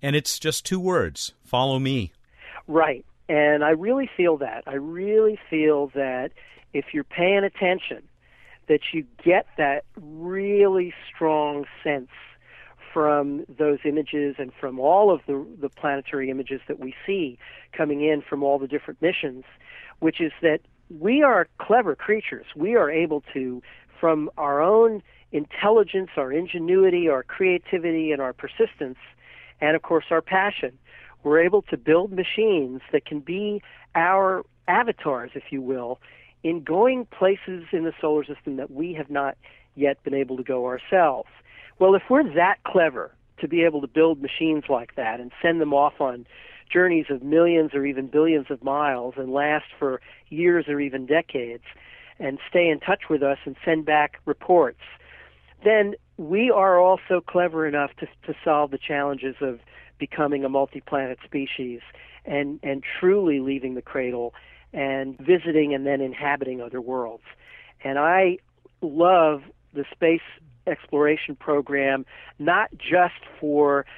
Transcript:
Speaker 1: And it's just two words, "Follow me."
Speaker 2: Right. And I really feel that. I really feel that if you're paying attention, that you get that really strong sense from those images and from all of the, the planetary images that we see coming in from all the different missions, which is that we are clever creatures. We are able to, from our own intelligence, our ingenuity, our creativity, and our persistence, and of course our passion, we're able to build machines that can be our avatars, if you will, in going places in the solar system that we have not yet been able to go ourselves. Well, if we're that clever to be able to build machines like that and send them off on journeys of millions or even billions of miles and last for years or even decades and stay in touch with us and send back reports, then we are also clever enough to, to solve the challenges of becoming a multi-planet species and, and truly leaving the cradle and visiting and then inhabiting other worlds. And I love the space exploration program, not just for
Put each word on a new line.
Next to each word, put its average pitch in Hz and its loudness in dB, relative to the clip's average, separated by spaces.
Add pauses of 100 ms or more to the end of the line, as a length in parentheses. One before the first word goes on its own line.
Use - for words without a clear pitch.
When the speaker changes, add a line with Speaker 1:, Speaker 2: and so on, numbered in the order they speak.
Speaker 1:
And 139 -2
it's - -2
just - -4
two 185 -4
words, 170 -2 (100)
"Follow 131 -2
me." 131 -4 (560)
Speaker 2:
Right. 151 0 (240)
And 147 4
I 151 4
really 226 0
feel 170 2
that. 123 -8
I 135 -10
really 196 0 (120)
feel 151 2
that 135 -4 (420)
if - -6
you're 147 -4
paying 196 2
attention, 185 -4 (680)
that 151 4 (120)
you 160 -6 (180)
get 180 2 (120)
that 143 -2 (120)
really 185 0 (180)
strong 151 -2 (160)
sense 139 -4 (840)
from 147 0
those 143 0
images 147 -2
and 127 -10
from 127 -10
all 185 6
of 147 2
the, 139 -4 (160)
the 139 -4
planetary 139 -6
images 131 -8
that - -8
we 131 -12 (100)
see 165 -4 (340)
coming 147 -2
in 151 0
from 143 -6
all 139 0
the 135 -6
different 139 -8
missions, 147 -4 (540)
which 160 -2
is 156 -2 (100)
that 156 2 (400)
we 247 2
are 220 4 (100)
clever 202 0
creatures. - -4
We 185 -2
are 160 4
able 156 -2 (100)
to, 127 -6 (360)
from 156 0
our 143 0
own 214 4 (300)
intelligence, 202 0
our 135 -2
ingenuity, 175 2
our 135 0
creativity, 170 -2
and 139 -2
our 127 -4
persistence, 143 -4 (600)
and 151 2
of 156 -6
course 160 0
our 160 2
passion, 190 -2 (460)
we're 151 6
able 185 4
to - -6
build 165 2
machines 175 -2 (100)
that 151 0
can 147 -8
be 202 -6 (320)
our 185 2 (240)
avatars, 175 -2
if 139 -12
you 135 -6
will, 127 -6 (440)
in 165 -4
going 220 0
places 185 -2
in 165 -2
the 165 -4
solar 151 0
system 143 -10
that 135 -10
we 156 -8
have 156 -10
not 139 -4 (360)
yet 139 0
been 135 -6
able 131 -4
to 131 -10
go 123 -4
ourselves. 131 0 (480)
Well, 190 6
if 185 2
we're 262 4
that 175 2
clever 147 0 (240)
to 151 -6
be 165 2
able 156 2
to 139 -8
build 156 2
machines 151 -2
like 120 -4
that 117 -4
and 123 -14
send 165 0
them 147 0
off 143 4
on 123 -4 (440)
journeys 170 2
of 131 -4
millions 160 4
or 139 -2
even 135 -4
billions 151 2
of 135 -8
miles 135 -2
and 131 -8
last 147 -2 (120)
for 131 -4 (280)
years 170 0
or 143 -4
even 131 -6
decades 123 -2 (540)
and 139 -6 (100)
stay 175 2
in 151 0
touch - -2
with 147 0
us 139 0
and - -12
send 160 0
back 151 2
reports, 151 2 (840)
then 208 4 (220)
we 196 0
are 190 6
also 185 4
clever 165 -2
enough 143 -2
to, 151 -10 (200)
to 151 -8 (100)
solve 147 2
the 135 -6
challenges 139 -6
of 131 -6 (380)
becoming 147 -2
a 135 -2
multi-planet 135 -4
species 131 -8 (440)
and, 143 -4
and 139 -6 (160)
truly 180 4
leaving 131 -4
the 123 -8
cradle 123 -6 (380)
and 135 -6
visiting 156 2
and 135 -4
then 139 0
inhabiting 135 -4
other 120 -10
worlds. 120 -8 (580)
And 139 -4
I 180 4 (420)
love 160 4 (300)
the 143 -6
space 165 2 (460)
exploration 151 -2
program, 139 -2 (320)
not 180 0
just 175 0 (160)
for 147 2 (140)